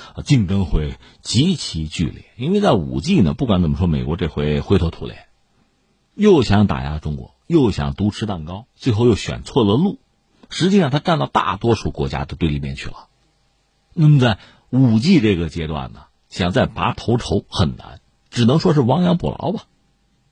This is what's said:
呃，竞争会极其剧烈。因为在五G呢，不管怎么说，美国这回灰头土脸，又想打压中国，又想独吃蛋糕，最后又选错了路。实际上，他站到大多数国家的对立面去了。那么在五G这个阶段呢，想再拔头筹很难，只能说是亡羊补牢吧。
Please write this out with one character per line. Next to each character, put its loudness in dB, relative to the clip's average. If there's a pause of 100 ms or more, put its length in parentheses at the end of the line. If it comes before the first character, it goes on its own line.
(140)
呃， -12
竞 2
争 -2
会 -2 (240)
极 0
其 -8
剧 -4
烈。 -10 (120)
因 -4
为 0
在 2
五 -2
G 2
呢， 2
不 -6
管 2
怎 2
么 -2
说， 0
美 0
国 -4
这 -4
回 -4
灰 2
头 -2
土 -10
脸， -16 (880)
又 6
想 4
打 -2
压 -6
中 -6
国， -14 (120)
又 4
想 -4
独 -2
吃 -6
蛋 -8
糕， -14 (100)
最 -2
后 2
又 4
选 -8
错 0
了 4
路。 0 (500)
实 -2
际 4
上， 2
他 -2
站 -2
到 -2
大 -2
多 2
数 -4
国 -4
家 -6
的 -12
对 -2
立 -4
面 -8
去 -12
了。 -16 (840)
那 4
么 6
在 2 (320)
五 4
G 4
这 4
个 -2
阶 -8
段 -8
呢， -20 (260)
想 -4
再 2
拔 -4
头 -2
筹 -2
很 -2
难， -20 (300)
只 0
能 4
说 2
是 2
亡 2
羊 2
补 -4
牢 -6
吧。 -8 (680)